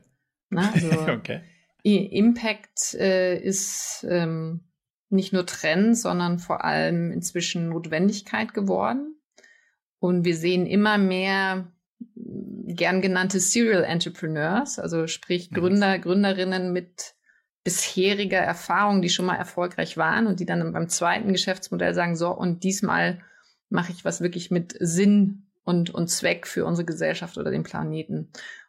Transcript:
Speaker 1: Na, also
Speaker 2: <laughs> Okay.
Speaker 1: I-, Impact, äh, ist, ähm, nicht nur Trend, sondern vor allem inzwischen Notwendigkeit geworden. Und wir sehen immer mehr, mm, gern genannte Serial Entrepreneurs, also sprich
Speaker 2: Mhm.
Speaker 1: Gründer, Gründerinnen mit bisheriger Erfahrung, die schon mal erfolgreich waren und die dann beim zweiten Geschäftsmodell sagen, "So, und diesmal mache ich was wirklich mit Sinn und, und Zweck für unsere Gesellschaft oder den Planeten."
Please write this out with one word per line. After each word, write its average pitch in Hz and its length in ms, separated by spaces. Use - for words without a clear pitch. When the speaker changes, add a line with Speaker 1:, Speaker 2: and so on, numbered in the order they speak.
Speaker 1:
Na, 196 220
also 170 180
Speaker 2:
<laughs> 160 300
Okay. 139 220
Speaker 1:
I-, 202 220
Impact, 226 880
äh, 185 440
ist, - 680
ähm, 165 520
nicht 190 220
nur 185 120
Trend, 196 540
sondern 175 400
vor - 260
allem 165 460
inzwischen 170 580
Notwendigkeit 170 840
geworden. 233 640
Und 180 260
wir 170 120
sehen 180 300
immer 208 320
mehr, 190 760
mm, - 600
gern 180 280
genannte 185 380
Serial 220 440
Entrepreneurs, 170 920
also 165 280
sprich 180 440
Speaker 2:
Mhm. - 60
Speaker 1:
Gründer, 190 420
Gründerinnen 185 760
mit - 420
bisheriger 190 760
Erfahrung, 190 640
die 175 80
schon 180 160
mal 180 100
erfolgreich 175 600
waren 165 300
und 180 140
die 175 60
dann 170 260
beim 170 160
zweiten 180 440
Geschäftsmodell 180 600
sagen, 175 240
"So, 170 140
und 175 340
diesmal 175 560
mache 175 240
ich - 120
was 175 160
wirklich 175 300
mit 175 300
Sinn 196 640
und, 175 260
und 170 180
Zweck - 380
für 170 180
unsere 170 220
Gesellschaft 165 500
oder 151 140
den 160 140
Planeten." 156 680